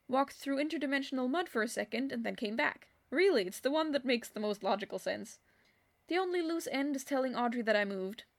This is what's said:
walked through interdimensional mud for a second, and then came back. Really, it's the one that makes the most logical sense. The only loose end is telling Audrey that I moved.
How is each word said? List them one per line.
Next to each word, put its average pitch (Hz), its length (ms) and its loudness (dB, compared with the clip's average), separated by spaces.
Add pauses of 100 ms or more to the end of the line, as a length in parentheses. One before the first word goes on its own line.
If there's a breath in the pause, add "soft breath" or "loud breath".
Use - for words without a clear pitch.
walked 277 240 2
through 277 280 -2
interdimensional 277 680 0
mud 349 180 0
for 226 140 0
a 220 60 2
second, 226 440 -2
and 233 140 -4
then 196 100 -2
came 214 200 -4
back. - 320 0 (240)
Really, 311 340 4
it's 185 140 -8
the 262 120 0
one 311 200 2
that 269 120 0
makes 247 240 0
the - 120 -10
most 208 240 -2
logical 190 360 0
sense. 208 400 -6 (680 soft breath)
The 320 100 0
only 359 240 2
loose 330 300 -2
end 277 240 0
is 277 80 -6
telling 262 320 0
Audrey 240 260 0
that 214 140 4
I 208 100 2
moved. 196 380 -6 (160)